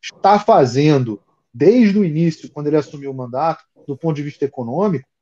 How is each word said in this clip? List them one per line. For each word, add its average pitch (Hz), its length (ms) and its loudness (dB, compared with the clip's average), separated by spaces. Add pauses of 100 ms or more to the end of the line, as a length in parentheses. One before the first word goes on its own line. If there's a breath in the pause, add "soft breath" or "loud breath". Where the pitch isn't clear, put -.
está - 340 2
fazendo 139 840 2 (320)
desde 202 440 4
o 208 60 2
início, 160 480 -2
quando 147 160 -8
ele 151 100 0
assumiu 139 340 -6
o 135 40 -12
mandato, 131 480 -6 (240)
do 139 100 -10
ponto 160 180 -4
de 143 80 -8
vista 147 200 -8
econômico, 139 640 -6 (140)